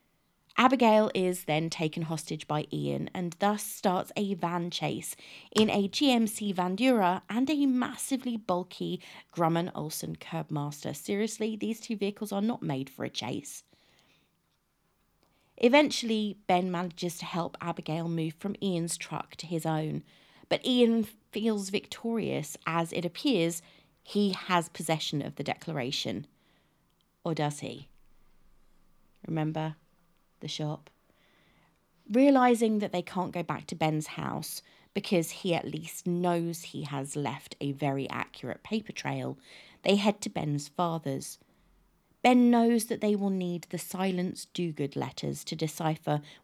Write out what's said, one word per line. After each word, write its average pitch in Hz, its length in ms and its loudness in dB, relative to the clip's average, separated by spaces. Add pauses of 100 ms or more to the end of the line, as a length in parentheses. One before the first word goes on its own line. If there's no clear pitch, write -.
(600)
Abigail 233 540 6
is 180 300 0
then 160 260 2
taken 160 320 -2
hostage 160 460 -6
by 151 260 0
Ian 143 400 -2
and 175 240 -6
thus 208 240 2
starts - 540 -2
a 202 180 -2
van 175 380 -2
chase - 440 -4 (360)
in 214 180 6
a 202 180 2
G 277 240 2
M 233 140 4
C 208 260 -4
Vandura 185 800 2
and 247 180 2
a 285 200 2
massively 247 680 -2
bulky 180 640 -4 (320)
Grumman 170 440 2
Olsen 156 400 -6
Curbmaster. 147 800 -6
Seriously, 220 600 -4
these 208 240 -4
two - 160 -6
vehicles 202 360 -4
are 196 100 -2
not 226 220 -2
made 135 260 -4
for 123 160 -8
a 127 60 -6
chase. - 520 -8 (1900)
Eventually, 233 800 4 (100)
Ben 185 240 2
manages 175 480 -4
to 175 60 -10
help 165 360 -4
Abigail 170 460 -4
move 165 320 -2
from 196 200 -6
Ian's 175 380 -2
truck - 380 -10
to - 100 -12
his 160 180 -4
own, 156 380 -2 (480)
but - 160 2
Ian 233 420 4 (240)
feels 208 380 0
victorious 190 960 -4
as 165 280 0
it 175 120 -2
appears 170 560 0 (400)
he 208 300 0
has 180 380 0
possession 160 520 -2
of - 140 -6
the 151 80 -6
Declaration. 131 840 -4 (960)
Or 165 120 -2
does 147 240 -2
he? 113 300 -12 (1400)
Remember, 156 480 -2 (640)
the - 80 -10
shop. 151 420 -6 (1200)
Realising 240 680 6
that 202 120 -2
they 180 100 0
can't 180 320 -4
go 175 100 -4
back - 240 -6
to - 80 -8
Ben's 156 320 2
house 139 540 -6 (320)
because 175 360 0
he - 240 -4
at - 180 -2
least 160 360 -10
knows 170 560 0
he 143 200 -10
has 139 320 -6
left 143 460 -6
a 139 120 -2
very 135 360 -2
accurate - 540 -8
paper 214 280 -4
trail, 135 460 -6 (460)
they 190 120 6
head 202 260 2
to - 80 -6
Ben's 151 380 -2
father's. 165 680 -4 (880)
Ben 247 260 8
knows 233 360 6
that - 140 -4
they 208 160 2
will 196 140 0
need 175 400 -2
the 175 80 -6
Silence 185 760 -2
Dogood 151 420 -4
letters 139 480 -6
to - 120 -8
decipher 156 640 -2 (220)